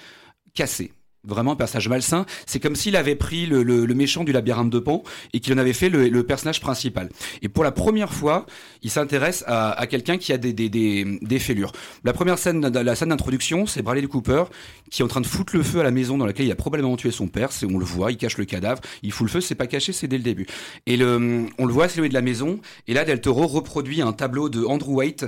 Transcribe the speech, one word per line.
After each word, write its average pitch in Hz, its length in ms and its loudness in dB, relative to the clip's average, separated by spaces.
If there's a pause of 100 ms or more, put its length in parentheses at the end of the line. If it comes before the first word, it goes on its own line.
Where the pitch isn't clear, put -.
(540)
cassé, - 400 -4 (340)
vraiment 113 240 0
un 147 40 0
personnage 117 340 -2
malsain. 131 360 0 (200)
C'est - 140 -6
comme 151 160 0
s'il 196 200 0
avait 147 200 4
pris 165 300 -2
le, 139 180 4
le, 120 220 4
le 120 80 2
méchant 139 300 2
du 151 80 0
Labyrinthe 117 380 2
de 117 100 2
Pan 147 240 0 (300)
et 123 60 0
qu'il 127 140 0
en 131 40 4
avait 127 160 4
fait 170 160 2
le, 135 200 6
le 120 140 4
personnage 151 380 -2
principal. 120 480 -4 (320)
Et 104 80 -6
pour 156 140 2
la 139 80 4
première 214 420 2
fois, 151 320 0 (360)
il 113 80 -6
s'intéresse 143 580 0
à, 110 240 2
à 120 160 -2
quelqu'un 135 300 0
qui 160 160 -2
a 131 40 2
des, 120 160 -2
des, 110 160 0
des, 101 520 0
des 120 180 0
fêlures. 101 320 -2 (320)
La 120 100 2
première 175 240 2
scène, 165 300 2
la 120 280 2
scène 165 140 -2
d'introduction, 156 560 0
c'est 147 160 -4
Bradley 131 260 0
Cooper 139 380 2 (440)
qui - 120 -4
est 127 40 6
en 120 40 0
train 131 120 0
de 117 60 -2
foutre - 280 -4
le 165 80 4
feu 170 180 0
à - 20 4
la 135 80 4
maison 127 260 0
dans 131 80 2
laquelle 104 200 0
il 117 60 2
a 92 40 -2
probablement 139 400 0
tué 120 160 -2
son 104 160 -4
père. 107 240 -2
C'est, - 140 -6
on 95 120 0
le 90 80 0
voit, 90 260 0
il 120 60 -6
cache 113 200 -4
le 104 80 -2
cadavre, 104 360 -4 (220)
il 104 80 -6
fout - 160 -2
le - 40 -2
feu, 175 100 0
c'est 170 140 -4
pas 127 120 -2
caché, 139 240 -4
c'est 170 160 -6
dès 131 100 0
le 123 60 -4
début. 110 240 -2 (380)
Et 123 100 2
le, 120 500 4 (120)
on 131 80 0
le 120 80 0
voit 160 160 4
s'éloigner 165 200 0
de 131 40 -2
la 131 80 2
maison, 127 400 -2 (260)
et 113 60 0
là, 143 100 2
Del 151 160 0
Toro 139 280 2
reproduit 151 540 -2
un 156 120 0
tableau 139 340 -2
de 113 160 -2
Andrew 139 300 -2
Waite 135 340 0